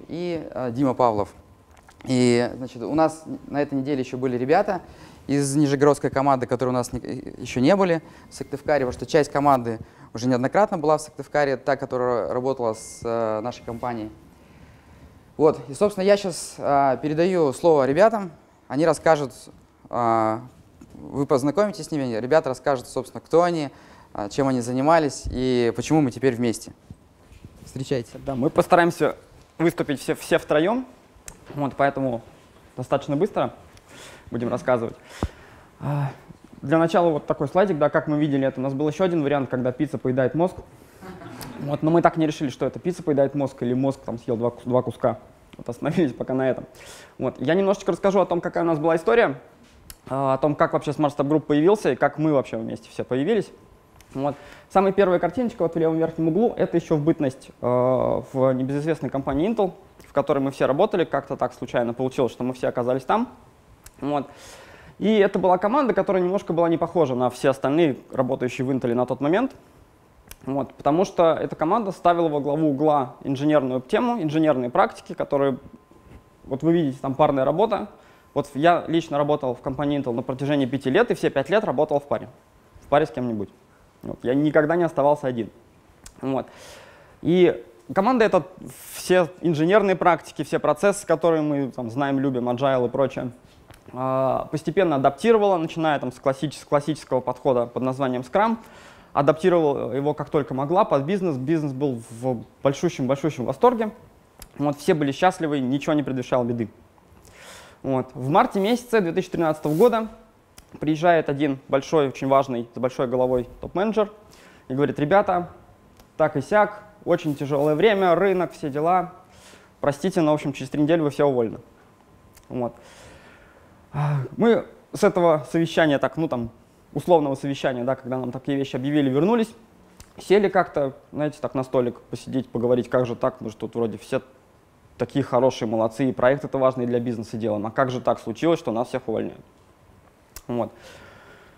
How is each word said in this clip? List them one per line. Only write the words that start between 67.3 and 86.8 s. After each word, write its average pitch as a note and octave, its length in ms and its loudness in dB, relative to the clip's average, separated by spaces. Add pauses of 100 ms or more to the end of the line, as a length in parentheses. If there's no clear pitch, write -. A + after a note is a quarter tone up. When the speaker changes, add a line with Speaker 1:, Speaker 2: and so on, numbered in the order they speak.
Speaker 2:
все - 180 0
остальные, C#3 480 2 (140)
работающие B2+ 560 -2
в - 20 0
Intel B2 240 0
на B2 140 0
тот B2+ 120 -4
момент. F#3 360 0 (920)
Вот. C3+ 300 -6
Потому D#3 300 0
что E3 280 2
эта - 220 -6
команда G3 360 -2
ставила F3 360 2
во D3 120 -2
главу D3 300 0
угла C#3 540 0
инженерную C3+ 580 0
тему, A#3 400 -2
инженерные D3+ 480 2
практики, - 460 -2
которые, C#3 420 0 (840)
вот C3+ 180 -8
вы D#3+ 120 2
видите, C#3+ 280 0
там C3 140 -4
парная C#3 300 2
работа. G3+ 440 0 (460)
Вот C#3+ 180 -2
я D#3 340 4
лично D#3 300 -2
работал D3 380 0
в - 60 -16
компании C#3+ 380 -2
Intel C3 140 -2
на B2 80 -4
протяжении C#3 460 0
пяти C3 240 -4
лет, A3+ 180 2
и E3+ 60 -2
все D#3+ 160 -2
пять C#3 180 -2
лет G#3 140 2
работал D3 360 0
в - 80 -8
паре. G#2+ 220 -4 (520)
В - 80 -20
паре D3 180 4
с - 20 -18
кем-нибудь. A#2 400 -6 (540)
Вот, A2 200 -12
я A#2+ 120 0
никогда D3+ 400 4
не F3 80 2
оставался D3 440 0
один. A#2 220 -4 (720)
Вот. C3 240 -4 (760)